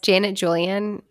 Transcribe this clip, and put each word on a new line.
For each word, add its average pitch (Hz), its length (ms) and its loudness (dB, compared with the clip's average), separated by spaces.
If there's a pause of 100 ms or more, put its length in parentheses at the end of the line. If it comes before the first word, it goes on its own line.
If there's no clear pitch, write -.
Janet 196 340 2
Julian, 190 760 -2